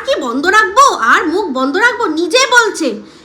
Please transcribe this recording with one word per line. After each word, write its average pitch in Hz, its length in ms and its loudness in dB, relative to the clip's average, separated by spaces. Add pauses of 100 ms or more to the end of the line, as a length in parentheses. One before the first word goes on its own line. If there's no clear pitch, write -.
কি 539 160 -2
বন্ধ 262 240 -4
রাখবো, 427 500 4
আর 311 320 2
মুখ 370 180 -2
বন্ধ 269 320 -2
রাখবো, 480 280 0
নিজে 339 340 0 (120)
বলছে, 320 500 0 (240)